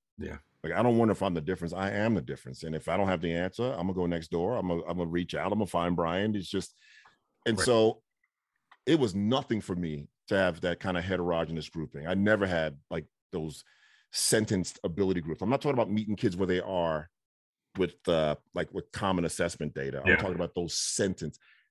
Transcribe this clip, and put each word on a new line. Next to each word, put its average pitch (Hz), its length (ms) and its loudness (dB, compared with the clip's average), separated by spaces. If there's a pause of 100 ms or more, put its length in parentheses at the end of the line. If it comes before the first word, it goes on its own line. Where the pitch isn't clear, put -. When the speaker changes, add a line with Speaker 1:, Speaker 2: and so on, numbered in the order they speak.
(180)
Speaker 1:
Yeah. 73 200 -10 (260)
Speaker 2:
Like, 80 80 -4
I 90 100 2
don't 120 160 6
wonder 113 140 6
if 92 100 0
I'm 95 120 0
the 82 60 0
difference. 82 320 -4
I 95 200 -2
am 107 220 2
the 90 60 0
difference. 65 440 -12
And 80 100 -6
if 78 140 -6
I 82 80 0
don't 98 100 2
have 92 140 2
the 85 120 0
answer, 90 300 -2 (100)
I'm 85 140 -4
gonna 95 80 -2
go 90 120 0
next 85 240 -4
door. 90 260 0
I'm 95 120 -2
gonna, 85 140 -2
I'm 85 160 -4
gonna 85 100 -2
reach 87 260 -2
out. 82 180 -2
I'm 104 60 0
gonna 107 80 0
find - 280 0
Brian. 90 400 0
It's 95 140 -6
just, - 260 -4 (720)
and 117 100 2
Speaker 1:
Right. 92 80 0
Speaker 2:
so 113 380 6 (840)
it 160 120 6
was 113 160 2
nothing 110 460 0
for 92 160 -4
me 76 320 -6 (180)
to 104 100 2
have 90 260 2
that 87 180 -2
kind 92 180 -2
of 85 60 -2
heterogeneous 82 640 0
grouping. 76 400 -8
I 92 60 0
never 101 320 4
had, 80 300 0 (140)
like, 82 160 -4 (260)
those 78 300 -6 (500)
sentenced 107 720 0
ability 95 380 0
groups. 78 200 -8
I'm 95 100 -2
not 135 120 2
talking 147 160 0
about 107 120 0
meeting 107 260 -2
kids 95 200 0
where 95 100 0
they 90 140 2
are 85 480 -2 (680)
with, 90 200 0 (120)
uh, 78 260 4 (200)
like, 85 200 -4
with 95 160 -8
common 92 360 0
assessment 80 480 -4
data. 67 260 -4
I'm 69 80 0
Speaker 1:
Yeah. 82 80 6
Speaker 2:
talking 92 180 -2
about 85 220 -4
those 87 180 -4
sentence, - 640 -2 (320)